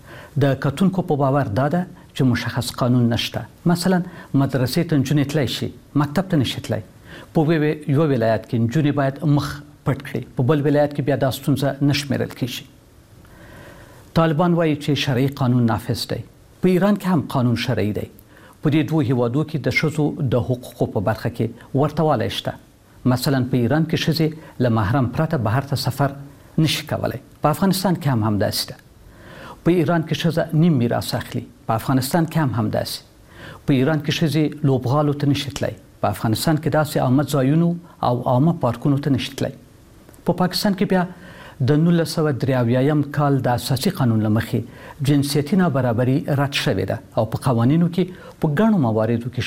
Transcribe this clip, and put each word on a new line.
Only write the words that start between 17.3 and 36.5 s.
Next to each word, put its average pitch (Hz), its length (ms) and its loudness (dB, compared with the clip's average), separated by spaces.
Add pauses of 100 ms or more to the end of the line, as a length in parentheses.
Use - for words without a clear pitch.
قانون 123 220 2
شرعي 104 420 -2
دی. - 100 -6 (540)
په 156 80 2
دې 147 200 2
دوو 160 100 0
هیوادو 123 440 0
کې - 220 -6
د - 20 2 (100)
ښځو 151 440 -2 (100)
د 123 160 2
حقوقو - 460 -4
په 110 120 0
برخه 110 300 -2
کې - 460 -6
ورته 151 260 0
والی 107 200 0 (100)
شته. - 140 -6 (600)
مثلاً 127 400 0
په 139 40 2
ایران 139 340 2
کې 151 140 0
ښځې 156 240 2 (320)
له 123 80 2 (100)
محرم 113 280 2
پرته 160 300 -2
بهر 120 340 0
ته 135 140 0
سفر 139 320 -2 (480)
نشي - 260 -2
کولی. 120 300 -4 (220)
په 147 60 4
افغانستان 180 480 2
کې - 100 -8
هم 117 220 2
همداسې 104 400 -2
ده. - 80 -16 (880)
په 165 60 4
ایران 170 380 2
کې - 140 -4
ښځه 165 320 -2 (100)
نیم 165 180 4
میراث 120 380 -2
اخلي. - 240 -8 (220)
په 113 80 0
افغانستان 131 520 0
کې 160 100 -8
هم 151 220 2
همداسې. - 400 -4 (680)
په 151 120 2
ایران 147 260 0
کې 160 140 -2
ښځې 151 540 0
لوبغالو 135 400 2
ته 143 200 0
نشي - 180 -2
تللی. - 220 -4 (280)
په 101 80 0
افغانستان 110 480 0